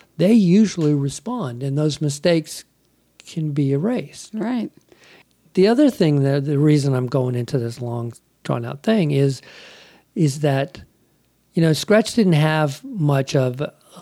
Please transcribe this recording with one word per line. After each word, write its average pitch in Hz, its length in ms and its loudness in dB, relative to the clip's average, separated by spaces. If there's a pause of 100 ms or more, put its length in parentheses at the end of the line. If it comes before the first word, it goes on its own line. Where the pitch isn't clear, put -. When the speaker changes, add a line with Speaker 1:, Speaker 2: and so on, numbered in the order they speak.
(180)
Speaker 1:
they 185 140 2
usually 180 640 4
respond, 139 680 -6
and 139 160 -4
those 151 220 -2
mistakes 156 640 -2 (680)
can 156 200 -4
be 139 200 0
erased. 160 600 -6
Speaker 2:
Right. 220 360 -6 (840)
Speaker 1:
The 185 140 4
other 247 220 4
thing, 147 320 2
that, 139 220 0
the 143 140 -2
reason 147 360 4
I'm 127 140 -2
going 127 260 -2
into 120 240 -4
this 120 220 -8
long, 120 320 -8 (320)
drawn-out 131 380 -6
thing 208 280 0
is, 139 320 0 (720)
is 151 260 0
that, 139 400 -2 (720)
you 170 80 2
know, 160 100 4
Scratch 208 420 0
didn't 190 200 4
have 156 500 0
much 147 520 -2
of, 127 240 0 (420)